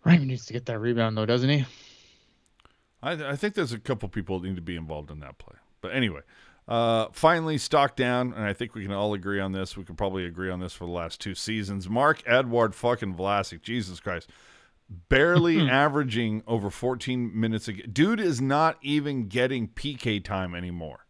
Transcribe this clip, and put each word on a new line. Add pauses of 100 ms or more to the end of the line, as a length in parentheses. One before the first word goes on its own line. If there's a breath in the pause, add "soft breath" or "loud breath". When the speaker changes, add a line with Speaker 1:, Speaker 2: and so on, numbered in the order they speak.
Speaker 1:
Ryman
needs
to
get
that
rebound,
though,
doesn't
he? (1400 loud breath)
Speaker 2:
I,
I
think
there's
a
couple
people
that
need
to
be
involved
in
that
play. (240)
But
anyway, (480 soft breath)
uh,
finally,
stock
down,
and
I
think
we
can
all
agree
on
this.
We
can
probably
agree
on
this
for
the
last
two
seasons.
Mark
Edward
fucking
Vlasic,
Jesus
Christ. (800 soft breath)
Barely
Speaker 3:
<laughs>
Speaker 2:
averaging
over
fourteen
minutes
a
g-,
dude
is
not
even
getting
P
K
time
anymore.